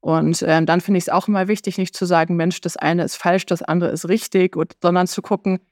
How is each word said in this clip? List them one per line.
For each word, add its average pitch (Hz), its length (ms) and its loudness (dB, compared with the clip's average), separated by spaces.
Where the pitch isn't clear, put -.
Und, 160 460 0
ähm, 160 200 4
dann 170 160 2
finde 196 160 2
ich's 170 100 -4
auch - 200 0
immer 190 200 0
wichtig, 202 300 -4
nicht 180 180 -4
zu - 80 -4
sagen, 170 320 2
Mensch, 170 240 0
das - 160 -6
eine 170 280 0
ist - 120 -8
falsch, 180 300 0
das 170 160 -2
andere 170 280 0
ist 160 160 -6
richtig, 185 480 0
und, 160 280 -4
sondern 180 240 2
zu - 160 -6
gucken 185 380 -2